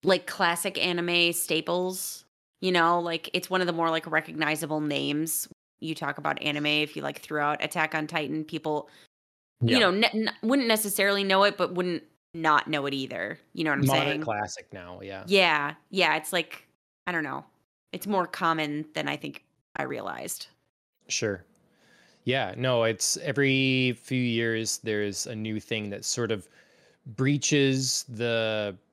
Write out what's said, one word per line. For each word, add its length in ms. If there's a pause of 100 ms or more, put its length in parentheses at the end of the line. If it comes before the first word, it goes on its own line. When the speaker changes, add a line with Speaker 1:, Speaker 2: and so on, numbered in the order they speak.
Speaker 1:
like, 240
classic 520
anime 540
staples, 920 (360)
you 120
know? 280
Like, 340
it's 160
one 100
of 60
the 60
more, 180
like, 160
recognizable 720
names. 680 (320)
You 140
talk 240
about 240
anime, 240
if 300
you, 60
like, 180
threw 200
out 220
Attack 320
on 120
Titan, 380
people, 440 (760)
you 80
Speaker 2:
Yeah. 60
Speaker 1:
know, 100
ne-, 220
n-, 300
wouldn't 260
necessarily 560
know 200
it, 120
but 180
wouldn't 300 (300)
not 340
know 180
it 80
either. 440 (160)
You 100
know 80
what 80
I'm 60
Speaker 2:
Modern 200
Speaker 1:
saying? 160
Speaker 2:
classic 500
now, 300
yeah. 240
Speaker 1:
Yeah, 480 (160)
yeah, 260
it's 160
like, 340 (400)
I 60
don't 120
know. 200 (480)
It's 140
more 200
common 680
than 140
I 80
think 280 (320)
I 60
realized. 680 (600)
Speaker 2:
Sure. 360 (800)
Yeah, 320
no, 280
it's 340
every 840
few 220
years 560
there's 480
a 80
new 240
thing 320
that 140
sort 260
of 180 (580)
breaches 1000
the 680 (140)